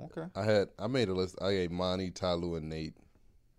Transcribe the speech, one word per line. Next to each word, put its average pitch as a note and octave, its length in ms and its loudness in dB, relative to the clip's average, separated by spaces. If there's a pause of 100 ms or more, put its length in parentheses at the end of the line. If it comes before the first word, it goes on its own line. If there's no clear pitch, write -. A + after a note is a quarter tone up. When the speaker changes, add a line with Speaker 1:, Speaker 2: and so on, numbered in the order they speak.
Speaker 1:
Okay. - 300 -10
Speaker 2:
I G2 80 -2
had, G#2 340 4
I G2+ 100 -4
made B2 220 2
a F#2+ 40 0
list. F#2 280 -2
I F#2+ 120 2
gave F2+ 180 2
Monty, F#2 400 0
Ty F2+ 220 0
Lue, F2 220 -2
and D#2 140 -4
Nate. D#2+ 240 -6 (640)